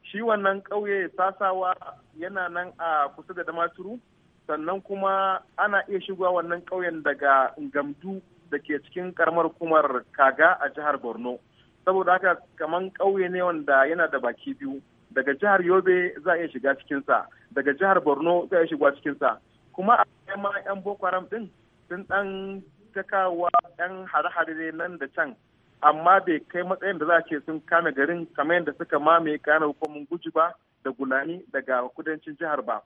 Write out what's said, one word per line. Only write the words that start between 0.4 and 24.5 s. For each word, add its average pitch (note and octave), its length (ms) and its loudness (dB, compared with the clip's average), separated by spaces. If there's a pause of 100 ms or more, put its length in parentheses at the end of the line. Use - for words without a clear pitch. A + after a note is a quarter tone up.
ƙauye G3+ 520 -4
Sasawa F#3 600 0 (440)
yana F#3 300 -6
nan F3 300 -8
a D3+ 360 0
kusa E3+ 200 -18
da F3 80 -8
Damaturu, F3 560 -6 (480)
sannan D#3+ 340 -4
kuma F#3+ 580 0 (180)
ana G3+ 320 2
iya G3 100 -2
shigowa F#3 320 -2 (120)
wannan F3 220 -6
ƙauyen F3 380 -6
daga C#3 560 4
Ngamdu D3 640 -6 (280)
da D3 100 -4
ke D3 280 -4
cikin F3+ 260 -8
ƙaramar E3 380 2
hukumar D3 520 2 (120)
Kaga C#3+ 480 4
a C#3 60 -2
jihar D3 320 -2
Borno. A#2+ 380 -8 (460)
Saboda F#3 280 2
haka F#3 240 2 (200)
kaman F3 340 -4
ƙauye F#3+ 380 0
ne F3+ 120 -2
wanda C#3+ 460 2
yana E3 240 0
da C#3 80 -2
baki A#2+ 380 -6
biyu. C#3 240 -10 (320)
Daga C3 200 0
jihar G3 300 2
Yobe F3+ 500 4 (100)
za F3+ 80 0
a E3 60 2
iya E3+ 120 -4
shiga C3+ 260 0
cikinsa, C3+ 500 -2 (280)
daga C#3 200 0
jihar F#3 300 4
Borno D#3 460 2
za F#3 80 2
a - 20 6
iya E3 80 4
shigowa D3 280 2
cikinsa. C#3 440 -2 (340)
Kuma G3 220 2
a G#3 100 4 (200)
baya G3 120 -8
ma G3+ 140 -4 (140)
'yan G3 180 -6
Boko G3+ 220 -6
Haram F3+ 200 -2
ɗin G#3 220 -10 (420)
sun F3+ 140 -10
ɗan G3 580 -4 (320)
ta F#3+ 100 -6
kawowa F3 460 0 (300)
'yan F#3 260 -6
hare-hare E3 480 -2